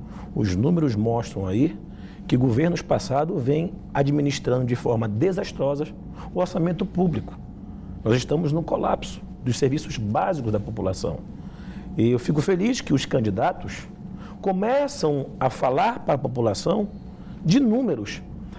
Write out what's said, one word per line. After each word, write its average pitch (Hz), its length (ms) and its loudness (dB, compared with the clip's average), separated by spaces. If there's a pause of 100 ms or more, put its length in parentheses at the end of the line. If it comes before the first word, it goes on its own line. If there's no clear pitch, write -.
(360)
Os 95 180 2
números 143 400 4
mostram 110 540 0
aí 123 280 2 (520)
que 139 80 4
governos 135 440 4
passados 143 600 0
vêm 156 300 0 (200)
administrando 139 720 2
de 120 120 2
forma 113 320 0
desastrosa 143 800 0 (440)
o 175 60 -4
orçamento 180 480 0
público. 175 500 0 (680)
Nós 113 100 6
estamos 143 380 2
no 165 100 2
colapso - 580 -2 (240)
dos 123 140 0
serviços 139 400 0
básicos 127 540 0
da 104 80 2
população. - 580 -4 (800)
E 113 100 6
eu 120 120 4
fico 156 200 0
feliz 196 400 2
que - 140 0
os 131 100 4
candidatos 117 840 0 (520)
começam 190 840 2 (140)
a 131 100 4
falar 160 540 2
para 156 100 2
a 135 40 2
população 123 680 0 (580)
de 180 140 8
números, 214 640 2 (360)